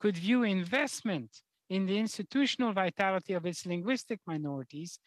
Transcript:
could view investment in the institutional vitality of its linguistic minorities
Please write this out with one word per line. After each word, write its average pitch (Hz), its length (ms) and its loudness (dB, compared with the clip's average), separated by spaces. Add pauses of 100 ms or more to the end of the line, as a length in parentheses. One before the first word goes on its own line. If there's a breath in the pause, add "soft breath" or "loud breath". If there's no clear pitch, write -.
could 208 160 2
view 220 260 4
investment 190 1000 0 (280)
in 190 160 0
the 196 120 0
institutional 226 760 0
vitality 190 600 0
of 170 140 0
its 175 180 -4
linguistic 190 600 -2
minorities 147 800 -6